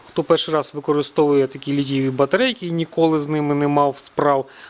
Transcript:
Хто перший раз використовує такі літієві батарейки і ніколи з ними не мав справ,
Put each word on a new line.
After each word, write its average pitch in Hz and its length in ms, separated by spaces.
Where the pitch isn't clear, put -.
Хто - 140
перший 160 320
раз 147 200
використовує 147 720
такі 135 260
літієві 135 380
батарейки 185 560
і 170 60
ніколи 160 480
з 143 80
ними 147 260
не 143 140
мав 143 300
справ, 143 480